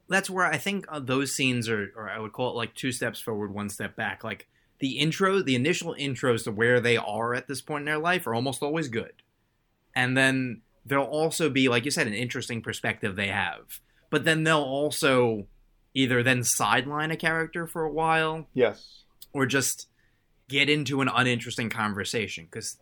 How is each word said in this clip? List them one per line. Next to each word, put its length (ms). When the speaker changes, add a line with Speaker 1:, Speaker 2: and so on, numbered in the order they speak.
Speaker 1:
that's 220
where 160
I 140
think, 320
uh, 100
those 340
scenes 320
are, 300
or 140
I 80
would 160
call 160
it, 60
like, 180
two 180
steps 300
forward, 320
one 160
step 260
back. 260
Like, 260
the 200
intro, 420
the 140
initial 440
intros 460
to 80
where 260
they 200
are 360
at 140
this 140
point 180
in 60
their 100
life 300
are 80
almost 280
always 260
good. 260
And 180
then 460
there'll 220
also 420
be, 220
like 160
you 40
said, 160
an 60
interesting 480
perspective 560
they 120
have. 520
But 160
then 180
they'll 140
also 880
either 280
then 220
sideline 680
a 60
character 500
for 180
a 60
while 640
Speaker 2:
Yes. 520
Speaker 1:
or 140
just 420
get 200
into 320
an 80
uninteresting 640
conversation. 800
'Cause, 320